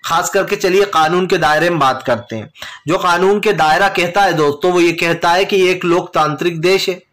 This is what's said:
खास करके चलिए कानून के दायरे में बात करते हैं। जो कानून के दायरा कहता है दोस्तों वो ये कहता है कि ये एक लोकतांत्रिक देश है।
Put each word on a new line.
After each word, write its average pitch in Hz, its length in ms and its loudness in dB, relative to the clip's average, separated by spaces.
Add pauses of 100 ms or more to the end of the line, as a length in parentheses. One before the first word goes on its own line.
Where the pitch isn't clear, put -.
खास 175 260 -2
करके 196 260 0
चलिए 196 280 2
कानून 175 420 0
के 185 120 0
दायरे 156 320 2
में 170 80 -2
बात 131 280 0
करते 113 300 -4
हैं। 107 140 -12 (380)
जो 175 100 0
कानून 190 420 0
के 208 120 0
दायरा 160 360 2
कहता 185 340 -2
है 190 100 2
दोस्तों 156 400 0
वो 180 80 2
ये 170 120 4
कहता 165 380 0
है 185 140 2
कि 196 120 -2
ये 185 140 4
एक 175 140 -2
लोकतांत्रिक 170 760 -2
देश 185 280 2
है। 185 140 -6 (100)